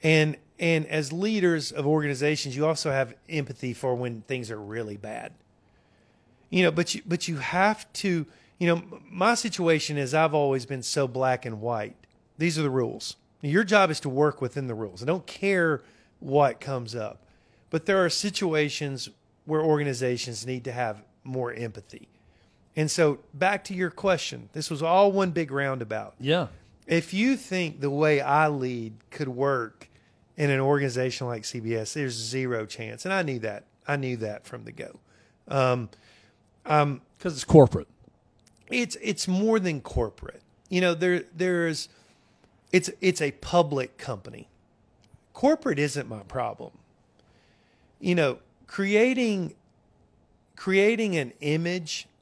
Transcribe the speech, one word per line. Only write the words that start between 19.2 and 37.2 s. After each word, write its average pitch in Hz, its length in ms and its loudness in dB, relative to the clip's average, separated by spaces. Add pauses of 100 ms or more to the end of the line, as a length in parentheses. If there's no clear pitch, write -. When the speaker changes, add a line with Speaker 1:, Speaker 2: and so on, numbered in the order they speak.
Speaker 1:
where 156 160 0
organizations 127 840 0
need 127 180 -6
to 131 80 -8
have 113 300 -4 (220)
more 127 300 -6
empathy. 113 540 -12 (680)
And 156 140 0
so 151 300 2 (120)
back 190 320 0
to 196 100 -10
your 180 160 -2
question, 135 640 -2
this 151 180 -8
was 151 120 -4
all 190 280 6
one 196 200 2
big 156 200 -2
roundabout. 123 680 -4
Speaker 2:
Yeah. 147 280 0 (380)
Speaker 1:
If 165 280 0
you 240 220 2
think 170 440 -4
the 139 80 -2
way 147 320 4
I 143 280 4
lead 127 440 -4 (180)
could 143 180 -6
work 127 600 -2 (480)
in 147 140 2
an 135 100 2
organization 131 640 0
like 117 200 -8
C 123 140 -8
B 113 140 -4
S, 110 200 -4
there's 135 200 -4
zero 117 520 -4
chance. 110 400 -12
And 185 80 -2
I 190 80 0
knew 135 160 -4
that. 107 260 -8 (240)
I 143 80 0
knew 127 220 -4
that 107 260 -8
from 117 200 -14
the 113 80 -14
go. - 280 -14 (480)
Um, 127 400 2 (760)
um, 143 360 2 (180)
Speaker 2:
'Cause 175 160 -6